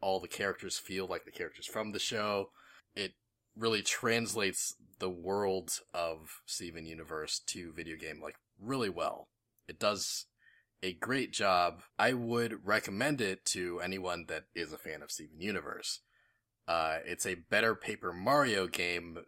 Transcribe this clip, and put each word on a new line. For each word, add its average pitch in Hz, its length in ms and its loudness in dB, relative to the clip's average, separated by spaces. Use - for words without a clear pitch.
All 95 180 2
the - 80 -10
characters 98 500 -2
feel 95 300 -4
like 87 180 -4
the - 60 -18
characters - 340 -8
from 107 260 -4
the 101 80 -4
show. 104 500 0
It 95 180 -4
really 110 260 2
translates 113 960 2
the 95 100 0
world 92 720 2
of 80 520 -2
Steven 82 400 -6
Universe 80 640 -4
to 85 260 -6
video 80 240 -8
game, 78 240 -8
like, 73 140 -10
really 117 300 0
well. 82 380 -2
It 80 120 -14
does - 480 0
a 92 120 0
great 127 400 0
job. 90 480 4
I 120 140 6
would 117 520 0
recommend 110 540 2
it 98 280 0
to 87 340 0
anyone 90 460 -2
that 80 180 -6
is 80 160 -2
a 78 60 -10
fan 76 240 -8
of 73 100 -12
Steven 78 300 -10
Universe. - 600 -4
Uh, 80 380 2
it's 87 200 -4
a 95 100 0
better 107 400 4
Paper 110 380 -4
Mario 104 540 4
game 85 500 -2